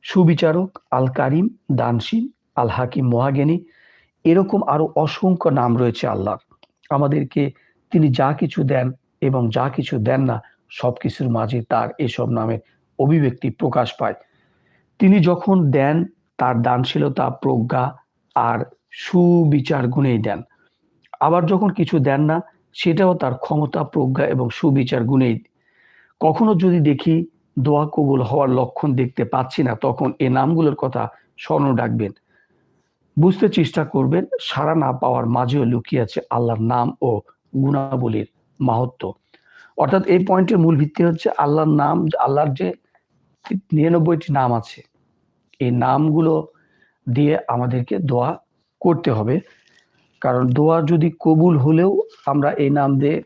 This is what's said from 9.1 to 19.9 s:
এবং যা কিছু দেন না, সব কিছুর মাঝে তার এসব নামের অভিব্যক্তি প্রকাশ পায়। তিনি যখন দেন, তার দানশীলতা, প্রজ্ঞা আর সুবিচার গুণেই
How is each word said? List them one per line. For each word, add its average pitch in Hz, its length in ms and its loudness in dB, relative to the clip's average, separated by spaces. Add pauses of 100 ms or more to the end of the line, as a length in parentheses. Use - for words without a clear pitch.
এবং 131 280 0
যা 123 200 -2
কিছু 135 280 -6
দেন 127 240 0
না, 117 200 -2 (280)
সব 123 320 -4
কিছুর 123 280 -4
মাঝে 113 400 -2
তার 113 280 0
এসব 120 320 -4
নামের 113 300 -2 (400)
অভিব্যক্তি 135 500 2
প্রকাশ 123 500 -2
পায়। 104 140 -4 (840)
তিনি 196 200 6
যখন 175 520 2
দেন, 147 340 2 (320)
তার 123 240 0
দানশীলতা, 127 680 0
প্রজ্ঞা 127 680 -2 (380)
আর 117 300 -2 (260)
সুবিচার 156 960 2
গুণেই 123 300 0